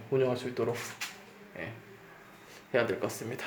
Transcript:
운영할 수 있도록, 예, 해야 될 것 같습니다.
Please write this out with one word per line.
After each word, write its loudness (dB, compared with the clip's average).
운영할 6
수 -4
있도록, 2
예, -6
해야 8
될 2
것 4
같습니다. -2